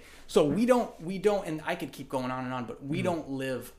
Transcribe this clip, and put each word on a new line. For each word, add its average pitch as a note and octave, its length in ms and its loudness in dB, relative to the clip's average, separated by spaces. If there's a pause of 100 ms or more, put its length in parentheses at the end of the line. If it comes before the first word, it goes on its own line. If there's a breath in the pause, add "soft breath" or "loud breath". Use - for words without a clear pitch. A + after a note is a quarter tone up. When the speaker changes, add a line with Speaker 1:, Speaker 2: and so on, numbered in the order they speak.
(260 loud breath)
Speaker 1:
So F#3 180 6
we D#3 220 4
don't, A#3+ 340 4
we F3+ 200 -6
don't, G3 280 2
and D#3 160 -4
I E3+ 120 -2
could D#3+ 180 -6
keep C3+ 160 -12
going B2+ 220 -2
on B2+ 140 -4
and B2+ 80 -4
on, B2 120 -4
but - 180 -10
we D3+ 180 -2
Speaker 2:
Mm. - 20 0
Speaker 1:
don't E3 260 -2
live C3 500 -4